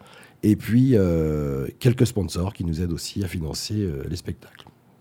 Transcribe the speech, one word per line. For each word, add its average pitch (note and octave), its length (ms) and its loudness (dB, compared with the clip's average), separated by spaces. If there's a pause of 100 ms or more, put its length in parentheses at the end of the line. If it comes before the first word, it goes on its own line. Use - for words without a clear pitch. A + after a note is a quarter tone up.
(440)
Et G#2 120 6
puis, B2+ 380 4
euh, D#2 720 2 (120)
quelques B2 280 4
sponsors F2+ 460 -2
qui - 100 -8
nous E2+ 180 -2
aident F2 120 -2
aussi - 300 -6
à G2 40 -4
financer, E2 480 -6
euh, F#2 340 -4
les - 60 -4
spectacles. - 500 -12 (360)